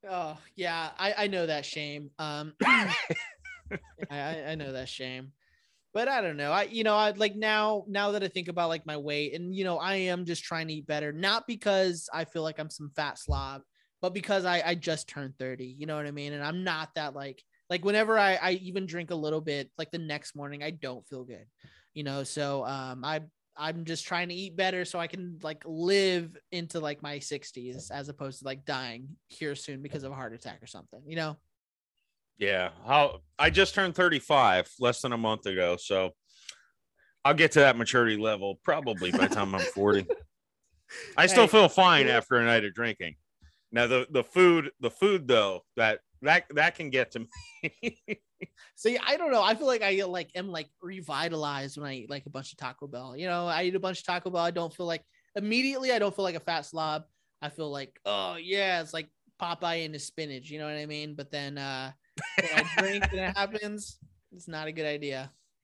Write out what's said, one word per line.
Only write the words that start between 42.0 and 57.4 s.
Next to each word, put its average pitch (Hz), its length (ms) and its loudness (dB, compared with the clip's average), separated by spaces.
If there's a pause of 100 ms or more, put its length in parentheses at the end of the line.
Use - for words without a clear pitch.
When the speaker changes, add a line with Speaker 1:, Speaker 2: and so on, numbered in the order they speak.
Speaker 1:
yeah. 123 100 6
Speaker 2:
after 120 200 2
a 117 80 6
night 117 200 6
of 101 80 -4
drinking. 95 420 -6 (560)
Now, 117 160 2
the, 127 220 2
the 135 140 2
food, 170 560 6
the 120 120 0
food, 185 360 2
though, 101 340 4 (160)
that, 110 240 4 (200)
that, 165 240 4 (100)
that 160 200 2
can 156 160 -8
get 131 200 2
to 113 160 -8 (360)
me. 233 440 -8
<laughs> - 680 -14
Speaker 1:
See, 240 220 0
I - 200 0
don't 330 140 0
know. 220 120 4
I 214 120 4
feel 269 120 -2
like 240 140 2
I, 196 220 2
like, 180 320 -4
am, 185 140 -6
like, 160 200 -8 (120)
revitalized 151 960 -4
when 147 100 -8
I 135 80 -8
eat, 131 140 -12
like, 143 160 -8
a 147 40 -14
bunch 135 240 -12
of - 40 -20
Taco 139 300 -10
Bell. 123 300 -12
You 175 100 -6
know, 175 200 -2
I 170 180 0
eat 185 100 0
a 190 40 2
bunch 185 200 -4
of - 60 -14
Taco 180 240 -2
Bell. 180 120 0
I 170 100 2
don't 170 220 -4
feel 180 120 -6
like, 165 180 -4 (320)
immediately, 254 560 0
I 233 80 4
don't 202 160 2
feel 196 80 -2
like 180 120 -2
a 160 40 -6
fat 165 260 -2
slob. 156 400 -4 (360)